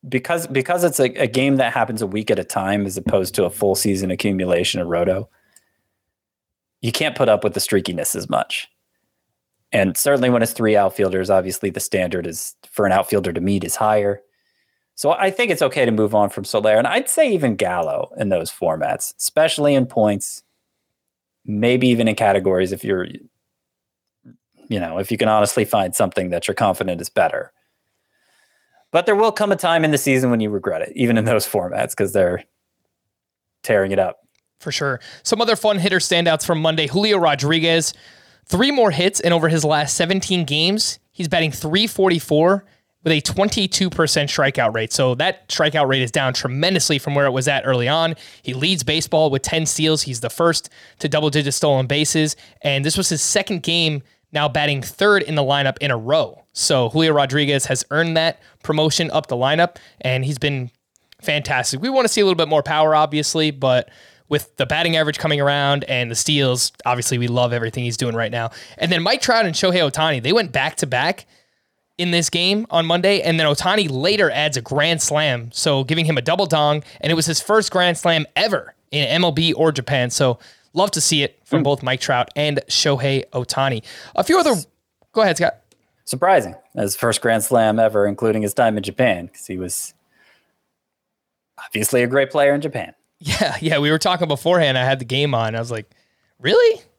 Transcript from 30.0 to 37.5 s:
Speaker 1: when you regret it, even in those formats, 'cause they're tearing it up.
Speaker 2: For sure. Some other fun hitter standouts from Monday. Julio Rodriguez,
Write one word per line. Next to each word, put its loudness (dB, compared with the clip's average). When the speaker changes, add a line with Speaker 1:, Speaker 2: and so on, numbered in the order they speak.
Speaker 1:
when 2
you 0
regret -4
it, -8
even 2
in 0
those 2
formats, -4
'cause -2
they're 0
tearing 2
it -2
up. -2
Speaker 2:
For -10
sure. -4
Some -2
other 2
fun 0
hitter 2
standouts 0
from 0
Monday. 0
Julio 2
Rodriguez, 2